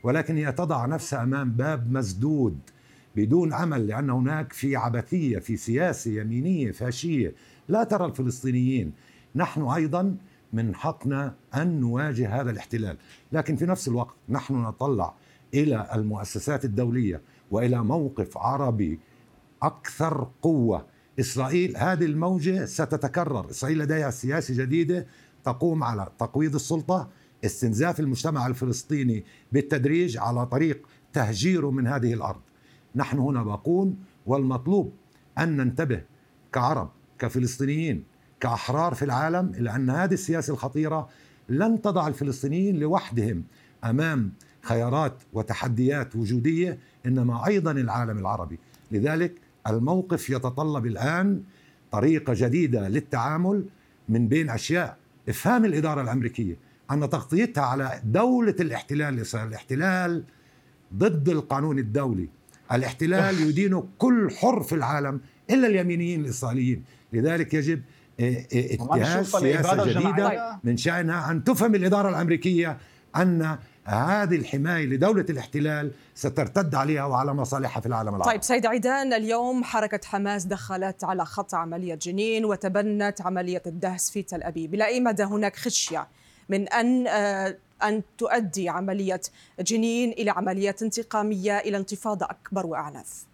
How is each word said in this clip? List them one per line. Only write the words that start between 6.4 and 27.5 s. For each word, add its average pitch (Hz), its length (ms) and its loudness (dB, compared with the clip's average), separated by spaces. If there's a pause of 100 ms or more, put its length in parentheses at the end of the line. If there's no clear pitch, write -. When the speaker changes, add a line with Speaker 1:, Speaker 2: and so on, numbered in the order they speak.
Speaker 1:
فاشية 123 640 -2 (340)
لا 214 160 4
ترى 208 200 0
الفلسطينيين. 127 880 0 (420)
نحن 156 280 -2
أيضًا 165 540 0 (360)
من 110 220 0
حقنا 139 600 -4 (200)
أن 156 260 0
نواجه 123 600 0
هذا 123 100 -2
الاحتلال، 107 460 -6 (360)
لكن 156 240 0
في 170 100 0
نفس 185 220 -2
الوقت 120 260 -2 (140)
نحن 127 400 -2
نتطلع 110 460 -2 (400)
إلى 135 400 2
المؤسسات 107 680 -2
الدولية 117 560 0 (300)
وإلى 120 340 2
موقف 131 540 -2
عربي 113 640 0 (600)
أكثر 147 680 -2 (140)
قوة. 120 440 2 (340)
إسرائيل، 131 560 0
هذه 175 280 2
الموجة 170 600 0
ستتكرر. 135 880 -2
إسرائيل 156 280 -2
لديها 151 320 0
سياسة 131 440 -2
جديدة 156 520 0 (380)
تقوم 151 400 0
على 107 240 -2 (100)
تقويض 143 360 0
السلطة، 165 540 -2 (360)
استنزاف 127 560 0